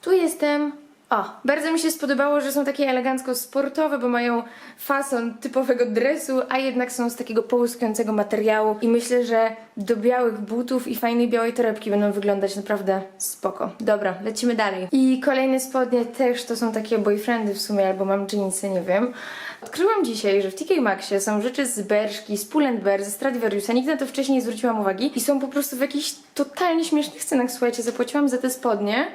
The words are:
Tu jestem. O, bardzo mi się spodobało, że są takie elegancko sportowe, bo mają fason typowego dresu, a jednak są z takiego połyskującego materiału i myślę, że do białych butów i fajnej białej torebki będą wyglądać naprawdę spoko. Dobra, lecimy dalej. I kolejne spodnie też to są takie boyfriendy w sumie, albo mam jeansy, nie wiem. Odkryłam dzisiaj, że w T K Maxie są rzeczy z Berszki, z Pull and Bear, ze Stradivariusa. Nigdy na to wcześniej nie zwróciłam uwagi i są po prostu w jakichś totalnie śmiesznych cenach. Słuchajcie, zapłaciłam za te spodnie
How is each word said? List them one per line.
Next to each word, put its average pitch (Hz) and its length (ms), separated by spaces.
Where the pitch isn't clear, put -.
Tu 359 100
jestem. 294 600
O, 214 140
bardzo 302 280
mi 330 60
się 330 120
spodobało, 285 500
że 277 120
są 277 120
takie 277 240
elegancko 262 460
sportowe, 277 640
bo 240 100
mają 240 340
fason 247 560
typowego 254 520
dresu, 262 640
a 262 100
jednak 247 340
są 240 180
z 233 60
takiego 233 260
połyskującego 233 720
materiału 214 680
i 240 60
myślę, 240 360
że 226 260
do 214 200
białych 233 440
butów 247 480
i 233 80
fajnej 240 320
białej 226 240
torebki 220 380
będą 208 220
wyglądać 196 440
naprawdę 196 460
spoko. - 520
Dobra, 208 340
lecimy 226 300
dalej. 196 380
I 262 280
kolejne 262 400
spodnie 247 440
też 247 400
to 233 120
są 226 160
takie 214 260
boyfriendy 208 560
w 202 60
sumie, 196 280
albo 190 160
mam 196 280
jeansy, 196 380
nie 185 100
wiem. 202 320
Odkryłam 392 420
dzisiaj, 208 380
że 190 80
w 190 40
T 311 100
K 339 160
Maxie 196 400
są 208 220
rzeczy 247 240
z 214 140
Berszki, 208 560
z 202 80
Pull 302 220
and 233 140
Bear, 196 240
ze 202 60
Stradivariusa. 226 640
Nigdy 254 200
na 302 60
to 269 80
wcześniej 269 320
nie 247 40
zwróciłam 220 380
uwagi 202 360
i 240 40
są 277 200
po 269 80
prostu 277 280
w 247 40
jakichś 285 340
totalnie 330 500
śmiesznych 294 400
cenach. 254 260
Słuchajcie, 240 320
zapłaciłam 247 460
za 247 100
te 254 120
spodnie 226 640